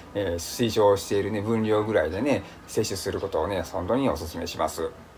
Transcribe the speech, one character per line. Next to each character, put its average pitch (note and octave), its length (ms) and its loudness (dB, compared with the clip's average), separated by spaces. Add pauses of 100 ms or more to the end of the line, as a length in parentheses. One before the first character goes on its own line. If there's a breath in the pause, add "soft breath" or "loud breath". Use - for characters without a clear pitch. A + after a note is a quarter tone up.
(140 loud breath)
え G2 180 -2
ー、 - 40 -2
推 A2+ 340 -2
奨 G2+ 260 6
し - 100 -4
て G#2 120 2
い G2 40 2
る G2+ 100 0
ね、 G#2 100 -2
分 A2 220 0
量 G#2+ 200 4
ぐ G#2+ 80 -2
ら D#2+ 140 4
い D#2 40 -2
で F#2+ 120 -2
ね、 B2+ 220 0 (220 loud breath)
摂 A2 220 -2
取 G2 80 -4
す F#2+ 160 -4
る F2 80 -2
こ G2 80 -4
と D#2+ 140 0
を F2+ 60 0
ね、 F#2+ 120 -2
本 F2 260 -4
当 A#2 100 2
に C3+ 120 2
お D2+ 60 2
勧 D#2+ 260 -8
め E2 60 -6
し - 100 -8
ま D#2 140 0
す。 E2 200 -4 (280)